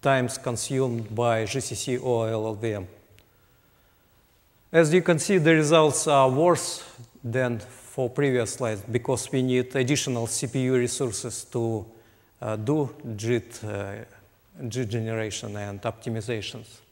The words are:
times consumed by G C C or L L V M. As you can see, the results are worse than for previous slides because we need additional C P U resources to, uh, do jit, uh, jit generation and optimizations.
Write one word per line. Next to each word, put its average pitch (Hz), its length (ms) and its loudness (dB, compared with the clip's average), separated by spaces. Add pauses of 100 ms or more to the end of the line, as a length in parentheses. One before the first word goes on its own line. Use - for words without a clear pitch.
times 131 340 2
consumed 117 760 -4
by 113 320 2
G 131 140 -4
C - 140 -8
C 123 220 -4
or 120 320 0
L 110 200 -2
L 110 60 -6
V 110 200 -4
M. 95 140 -8 (1800)
As 160 220 6
you 180 80 6
can 170 180 2
see, 196 200 2
the 160 160 6
results 156 520 4
are 139 220 6
worse 156 540 2 (420)
than 120 360 -2
for - 500 -6
previous 127 440 2
slides 110 360 -4
because 120 420 -2
we 131 100 2
need 127 340 2
additional 127 500 0
C - 220 -4
P 131 160 0
U 127 120 2
resources 123 680 -2
to, 113 420 -4 (560)
uh, 110 140 -4
do 135 340 0 (260)
jit, 113 480 -2
uh, 101 300 -8 (760)
jit 113 200 -4
generation 110 680 -4
and 101 240 -8
optimizations. 113 1000 -6 (100)